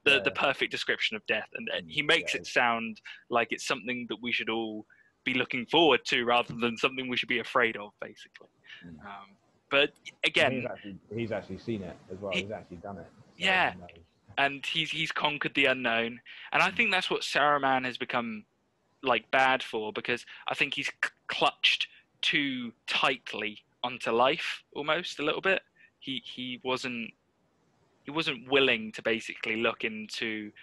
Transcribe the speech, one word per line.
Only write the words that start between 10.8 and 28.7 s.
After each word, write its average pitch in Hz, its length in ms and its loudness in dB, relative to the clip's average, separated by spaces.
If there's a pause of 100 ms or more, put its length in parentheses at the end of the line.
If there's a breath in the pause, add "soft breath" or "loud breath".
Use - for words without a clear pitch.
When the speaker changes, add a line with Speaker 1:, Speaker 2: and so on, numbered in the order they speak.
Speaker 2:
he's 117 180 -2
actually 95 260 -6
seen 107 240 -4
it 82 120 -10 (160)
as 92 80 -10
well. 98 140 -6
Speaker 1:
he 90 80 -2
Speaker 2:
He's 101 100 -6
actually 92 280 -12
done 98 200 -12
it. 82 140 -14
So - 100 -20 (140)
Speaker 1:
Yeah. 180 380 2
Speaker 2:
he 90 40 -16
knows. 87 100 -16 (500)
Speaker 1:
And 139 260 0
he's, 160 260 -2
he's 156 220 -2
conquered 151 420 -2
the 139 120 6
unknown. 120 560 2 (300 loud breath)
And 151 100 4
I 180 80 4
Speaker 2:
Mm. 190 60 -10
Speaker 1:
think 220 140 4
that's 185 200 2
what 165 100 0
Saruman 139 640 2
has 123 140 -6
become, 117 480 -4 (560)
like, 120 280 2
bad 131 320 6
for, 107 300 -4
because 120 320 -2 (240 loud breath)
I - 60 0
think 139 180 0
he's 135 140 -4
c-, - 240 -4 (180)
clutched - 600 2 (340 soft breath)
too 131 500 0 (140)
tightly 107 760 -2 (200)
onto 123 300 -4
life, 127 500 2 (120)
almost, 156 440 -2
a 143 40 -4
little 156 200 0
bit. 117 180 2 (380 soft breath)
He, 131 260 -8
he 127 400 -10
wasn't, 123 480 -2 (920)
he - 60 -14
wasn't 147 400 -4
willing 127 420 4